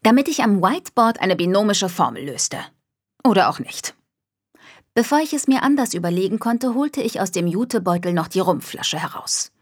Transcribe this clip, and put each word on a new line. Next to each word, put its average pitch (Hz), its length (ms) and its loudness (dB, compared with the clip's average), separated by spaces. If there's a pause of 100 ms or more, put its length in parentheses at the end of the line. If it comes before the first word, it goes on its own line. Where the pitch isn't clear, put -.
damit 247 260 4
ich 285 140 -2
am 202 180 4
Whiteboard 226 600 0
eine 185 140 0
binomische 196 520 2
Formel 135 380 -2
löste. - 320 -6 (680)
Oder 185 240 6
auch - 120 -4
nicht. - 340 -10 (960)
Bevor 285 280 2
ich 302 120 -4
es 285 160 -2
mir 262 140 2
anders 233 320 2
überlegen 180 440 0
konnte, 233 360 0
holte 285 260 -2
ich - 180 -4
aus 185 120 -2
dem 175 160 -2
Jutebeutel 180 680 0
noch 170 160 -2
die 185 120 -2
Rumflasche - 600 -2
heraus. - 600 -8